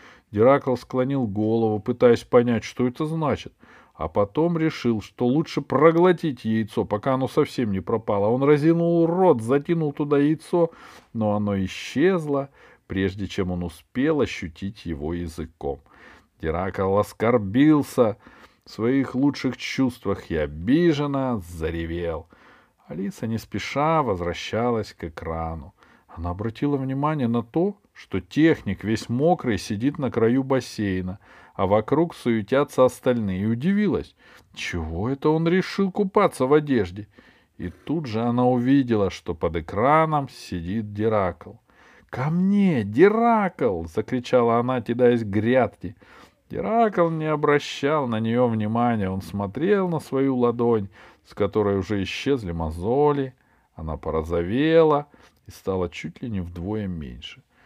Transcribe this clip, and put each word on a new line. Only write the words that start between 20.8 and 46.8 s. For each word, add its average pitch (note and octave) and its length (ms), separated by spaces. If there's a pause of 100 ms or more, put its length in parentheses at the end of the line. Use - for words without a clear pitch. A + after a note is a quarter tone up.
заревел. E2 880 (580)
Алиса F3 400
не A2+ 120
спеша D3 640
возвращалась G#2+ 920
к - 100
экрану. E2 720 (340)
Она E2 220
обратила A2+ 460
внимание C3+ 520
на A#2 140
то, F#3 340 (240)
что - 180
техник, D3 640
весь G#2+ 280
мокрый, C3 480
сидит A#2 400
на C3 120
краю A#2+ 320
бассейна, G2 760 (360)
а G2 120
вокруг A2 480
суетятся B2 720
остальные, A2+ 560
и G#2 40
удивилась, D3 680 (380)
чего E2+ 560
это C#3 180
он D#3+ 180
решил F#3 460
купаться G3 540
в C3+ 80
одежде. G#2+ 540 (500)
И F2+ 100
тут C#3+ 380
же A2 160
она A#2+ 240
увидела, B2 640
что - 240
под E2 220
экраном C#3+ 720
сидит F#2+ 560
Геракл. G#2 640 (560)
«Ко C3+ 220
мне, F#3 540
Геракл!» D#3+ 1000
закричала A#2+ 720
она, B2 220
кидаясь A#2+ 420
к A2 40
грядке. A2 680 (560)
Геракл G3 600